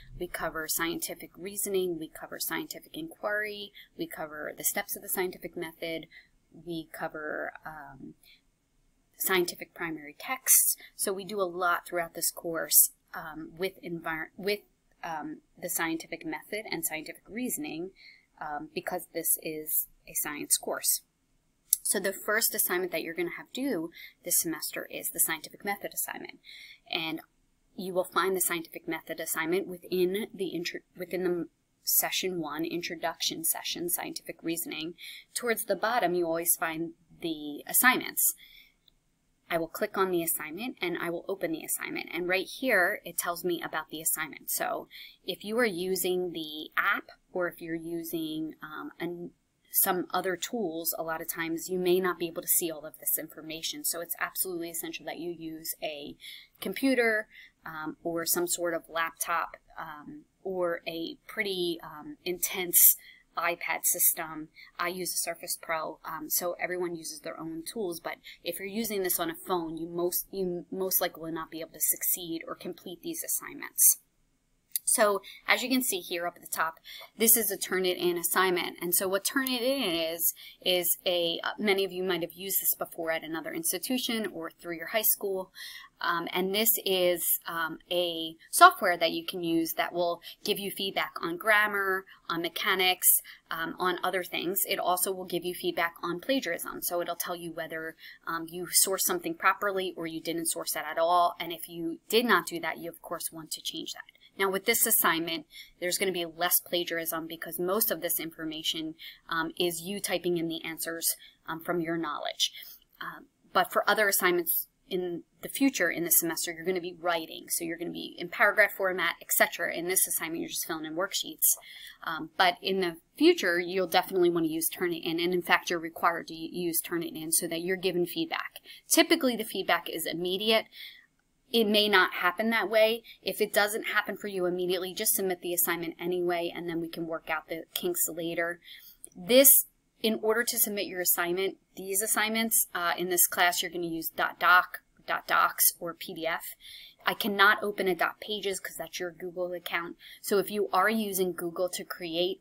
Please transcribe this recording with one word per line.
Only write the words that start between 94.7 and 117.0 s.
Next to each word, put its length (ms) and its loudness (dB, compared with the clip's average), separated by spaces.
also 340 2
will 120 -8
give 200 -2
you 80 -4
feedback 400 -2
on 160 -4
plagiarism. 640 -2
So 180 -2
it'll 160 -2
tell 200 -4
you 180 -8
whether, 420 -8
um, 220 -4
you 180 -8
sourced 200 0
something 300 -2
properly 600 2
or 100 -6
you 140 -6
didn't 280 -4
source 260 -2
that 160 -4
at 80 -6
all. 420 6
And 140 -6
if 160 -10
you 300 -6
did 160 6
not 220 4
do 120 -4
that, 200 -4
you 100 -8
of 120 -16
course 300 -8
want 200 -12
to 100 -8
change 320 -8
that. 100 -16
Now 100 4
with 160 -2
this 220 4
assignment, 580 2
there's 200 -2
gonna 140 2
be 120 -2
less 360 2
plagiarism 640 -2
because 320 -8
most 320 2
of 100 -4
this 180 0
information, 760 -6
um, 300 -2
is 220 0
you 180 -6
typing 380 0
in 100 0
the 160 -6
answers, 520 -4
um, 120 -6
from 220 0
your 160 0
knowledge. 540 0
Um, 240 -12
but 180 4
for 160 2
other 200 6
assignments 600 2
in 340 -2
the 80 -8
future 420 4
in 140 0
the 60 2
semester, 400 2
you're 140 -8
gonna 140 0
be 180 -6
writing. 520 -4